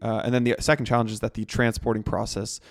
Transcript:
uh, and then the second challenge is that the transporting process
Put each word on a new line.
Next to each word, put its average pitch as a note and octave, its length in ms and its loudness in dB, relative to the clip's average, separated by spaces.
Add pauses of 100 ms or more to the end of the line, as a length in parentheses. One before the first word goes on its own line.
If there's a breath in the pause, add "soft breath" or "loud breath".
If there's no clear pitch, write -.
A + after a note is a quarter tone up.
uh, A2 200 -2
and A#2+ 120 2
then B2 100 4
the A#2+ 160 4
second D3 240 2
challenge A2+ 280 2
is G#2 80 -6
that A2 120 -2
the A2 140 -6
transporting A2+ 560 0
process G#2 580 -4 (100)